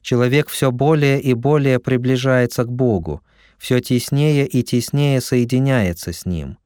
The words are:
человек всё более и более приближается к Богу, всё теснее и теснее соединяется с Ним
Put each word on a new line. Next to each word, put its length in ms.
человек 480
всё 220
более 500
и 140
более 440
приближается 840
к 80
Богу, 500
всё 220
теснее 640
и 160
теснее 580
соединяется 920
с 120
Ним 420